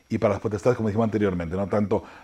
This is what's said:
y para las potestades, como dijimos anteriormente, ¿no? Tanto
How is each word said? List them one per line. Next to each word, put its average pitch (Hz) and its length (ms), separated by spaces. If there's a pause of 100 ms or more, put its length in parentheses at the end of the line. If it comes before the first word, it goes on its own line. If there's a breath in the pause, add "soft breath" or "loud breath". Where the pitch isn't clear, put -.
(100)
y 110 80
para 104 160
las 95 80
potestades, 113 340
como 110 140
dijimos 113 140
anteriormente, 92 520
¿no? 98 120
Tanto 104 360 (200 loud breath)